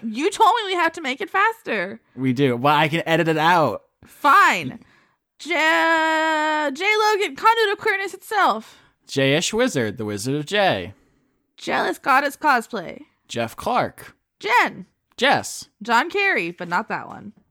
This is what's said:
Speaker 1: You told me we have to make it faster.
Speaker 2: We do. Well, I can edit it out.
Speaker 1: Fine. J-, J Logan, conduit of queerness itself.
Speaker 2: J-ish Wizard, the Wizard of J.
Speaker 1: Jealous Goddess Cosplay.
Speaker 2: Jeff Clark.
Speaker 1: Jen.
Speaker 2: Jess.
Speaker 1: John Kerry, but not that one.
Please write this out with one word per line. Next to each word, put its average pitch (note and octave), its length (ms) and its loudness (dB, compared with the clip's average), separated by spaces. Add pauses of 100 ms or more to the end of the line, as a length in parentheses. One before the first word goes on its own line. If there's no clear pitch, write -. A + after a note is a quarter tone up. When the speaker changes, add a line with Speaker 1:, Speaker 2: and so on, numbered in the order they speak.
Speaker 1:
You A#3 280 -2
told A4 240 4
me A#4 60 0 (100)
we - 20 -2
have E4+ 200 0
to F4 80 -12
make C4+ 200 -6
it F4+ 80 -8
faster. B3 720 -2 (140)
Speaker 2:
We B2+ 180 0
do. B2+ 240 2
Well, C#3+ 180 4
I D#3 120 4
can D#3+ 180 -2
edit E3 220 2
it D#3+ 100 0
out. D3+ 460 2 (220)
Speaker 1:
Fine. B3 760 2 (840)
J-, D#4+ 1120 2
J D#4 120 -6 (120)
Logan, G#4 380 0
conduit A4 380 2
of - 60 -4
queerness G4 340 -2
itself. D#4+ 640 -2 (300)
Speaker 2:
J-ish C3+ 460 0
Wizard, D3+ 440 0
the A2+ 80 -6
Wizard G#2 300 -4
of D3 100 -4
J. D3 480 0 (640)
Speaker 1:
Jealous - 400 -4
Goddess C#4+ 400 0
Cosplay. A#3 640 -2 (260)
Speaker 2:
Jeff A#2 280 -4
Clark. - 600 -4 (240)
Speaker 1:
Jen. G4 460 0 (320)
Speaker 2:
Jess. A3 520 0 (120)
Speaker 1:
John A#3+ 280 0
Kerry, E4+ 420 0
but F3 160 -12
not F3+ 200 -2
that E3+ 200 -8
one. - 260 -16 (180)